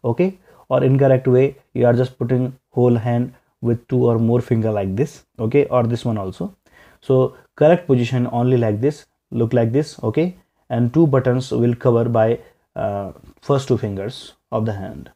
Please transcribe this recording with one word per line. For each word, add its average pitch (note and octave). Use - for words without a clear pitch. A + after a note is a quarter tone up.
Okay, F3
or C3
incorrect C3
way C3
you A#2+
are A#2+
just B2
putting B2+
whole B2
hand A#2+
with A#2+
two B2
or A#2
more A#2
finger A2+
like G2
this. -
Okay, C3+
or B2
this A#2
one A#2
also. G2+
So B2+
correct F3
position B2
only B2
like A2
this, D3
look A2+
like A#2
this. D3+
Okay, D#3
and A#2+
two D#3+
buttons C3
will A#2+
cover A#2+
by, A2+
uh, G2+
first C#3
two B2
fingers G2+
of A2
the A2
hand. F#2+